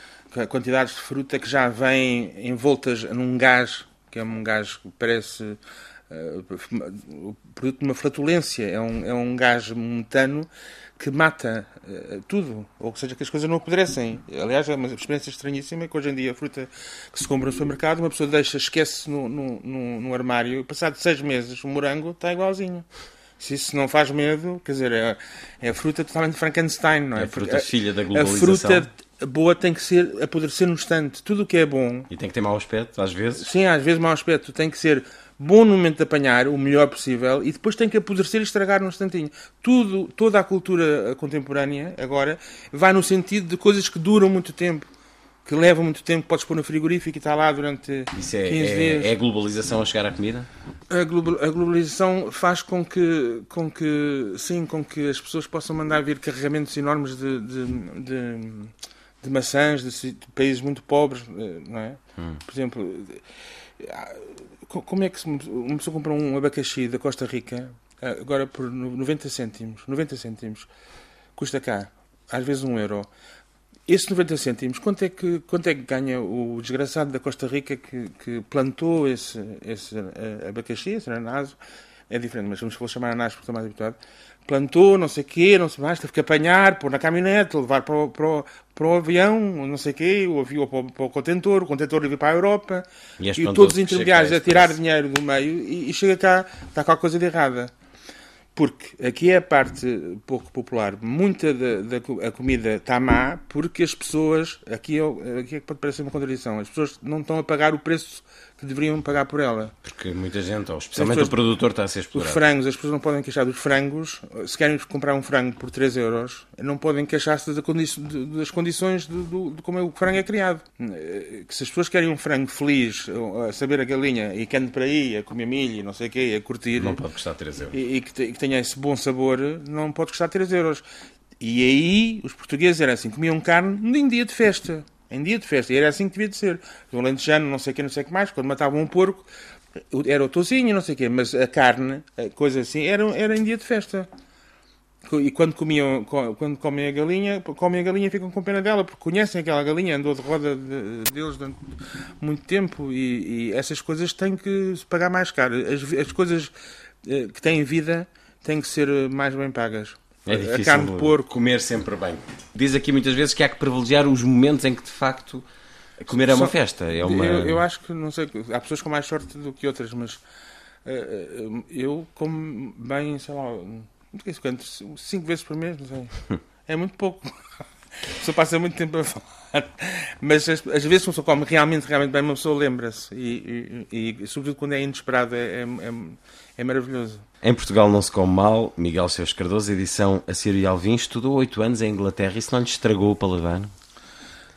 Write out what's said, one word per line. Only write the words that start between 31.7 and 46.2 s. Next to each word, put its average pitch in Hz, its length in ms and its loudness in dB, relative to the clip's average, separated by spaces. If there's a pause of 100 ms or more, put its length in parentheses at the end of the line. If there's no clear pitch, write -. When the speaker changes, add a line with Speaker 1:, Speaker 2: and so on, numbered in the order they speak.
Speaker 2:
E - 60 -10
tem 98 140 -8
que - 40 -18
ter 123 60 0
mau 104 160 0
aspecto, 110 460 -4
às 95 100 -2
vezes. 104 340 -4
Speaker 1:
Sim, 190 200 4
às 160 160 4
vezes 165 180 4
mau 165 100 4
aspecto. 151 420 0
Tem 160 180 -2
que - 80 -14
ser 147 260 4 (340)
bom 202 280 10
no 202 100 8
momento 170 220 4
de 160 60 4
apanhar, 135 440 4
o 143 80 2
melhor 143 320 6
possível, 127 560 0
e 147 80 0
depois - 240 -2
tem 226 140 4
que 220 80 2
apodrecer 202 420 0
e 214 40 0
estragar 196 360 2
num 190 80 -2
instantinho. 180 420 -4 (320)
Tudo, 208 540 4
toda 208 240 6
a - 40 -2
cultura 165 720 2
contemporânea, 143 800 -4
agora, 139 400 0 (340)
vai 185 220 6
no 190 80 6
sentido 190 460 0
de 175 100 -4
coisas 202 280 4
que - 120 -6
duram 190 320 6
muito 185 240 0
tempo, 170 320 -2 (580)
que - 100 -4
levam 165 300 8
muito 156 180 -2
tempo, 165 240 0